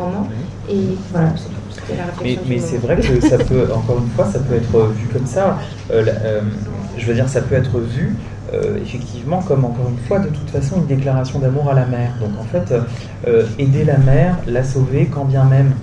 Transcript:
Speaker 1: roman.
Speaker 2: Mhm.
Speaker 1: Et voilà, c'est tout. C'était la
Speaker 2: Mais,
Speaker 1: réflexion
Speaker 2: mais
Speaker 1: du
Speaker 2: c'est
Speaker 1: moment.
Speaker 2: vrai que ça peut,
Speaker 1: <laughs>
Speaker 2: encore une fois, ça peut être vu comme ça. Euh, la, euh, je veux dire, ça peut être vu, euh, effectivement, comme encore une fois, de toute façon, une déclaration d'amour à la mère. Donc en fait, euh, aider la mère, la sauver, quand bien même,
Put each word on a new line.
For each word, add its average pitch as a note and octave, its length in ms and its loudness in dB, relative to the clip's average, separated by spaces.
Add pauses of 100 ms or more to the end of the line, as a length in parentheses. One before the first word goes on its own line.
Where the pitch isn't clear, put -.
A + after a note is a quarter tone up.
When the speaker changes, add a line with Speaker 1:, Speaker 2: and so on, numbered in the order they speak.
Speaker 1:
roman. G3+ 240 -4
Speaker 2:
Mhm. D3 460 -8
Speaker 1:
Et F#3+ 220 0 (160)
voilà, D#3+ 240 2
c'est - 80 -8
tout. - 60 -10 (200)
C'était - 280 -10
la F3 60 -6 (180)
Speaker 2:
Mais, B2 140 -2
Speaker 1:
réflexion A#2+ 120 -6
Speaker 2:
mais B2 80 0
Speaker 1:
du A#2+ 40 0
Speaker 2:
c'est A#2 220 -2
Speaker 1:
moment. A#2+ 40 -4
Speaker 2:
vrai C3+ 340 2
que D#4 80 6
ça B2 100 6
peut, A#2+ 340 2
Speaker 1:
<laughs> A#2 40 0
Speaker 2:
encore A#2+ 220 0
une A#2 180 0
fois, - 80 4
ça B2+ 160 -2
peut B2+ 140 0
être A2+ 380 4
vu G#2 200 -4
comme - 140 -2
ça. F#3+ 320 0 (340)
Euh, A2+ 120 4
la, A2 80 2
euh, G#2+ 280 -2 (560)
je A2 100 -6
veux A#2 80 0
dire, C3 140 0
ça A#2+ 120 0
peut C3 160 0
être B2 240 0
vu, C#3+ 340 -2 (380)
euh, G2+ 280 -2
effectivement, D3 640 -4
comme C3+ 220 2
encore A#2+ 260 -2
une A#2+ 160 -4
fois, G3+ 140 0
de G3 80 0
toute - 220 -4
façon, D3 260 0
une D#3 100 2
déclaration C3 540 0
d'amour C#3 300 2
à C3+ 40 2
la C3 120 4
mère. A#2+ 340 -2
Donc G#2 100 -2 (100)
en A2 40 -8
fait, E3+ 280 -2 (540)
euh, A2+ 180 4 (140)
aider C#3+ 260 4
la C#3+ 140 4
mère, C#3 380 6 (100)
la B2 160 0
sauver, C3 500 2
quand C#3 120 -4
bien C3+ 200 2
même, C3+ 280 6 (100)